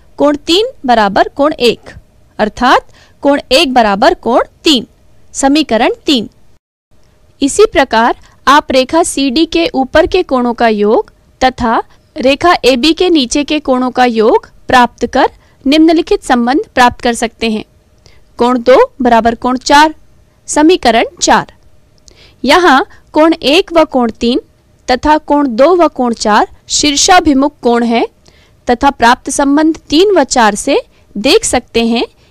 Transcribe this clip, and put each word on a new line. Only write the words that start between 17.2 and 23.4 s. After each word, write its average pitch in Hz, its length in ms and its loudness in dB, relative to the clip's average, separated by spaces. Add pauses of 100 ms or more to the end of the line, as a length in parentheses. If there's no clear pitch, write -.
हैं। 214 120 -6 (760)
कोण 247 220 0
दो 254 160 4 (240)
बराबर 233 340 2
कोण 254 220 -6
चार, 294 360 2 (540)
समीकरण 302 580 0 (160)
चार। 226 320 -2 (880)
यहाँ 311 420 2 (280)
कोण 320 200 2
एक 330 400 -2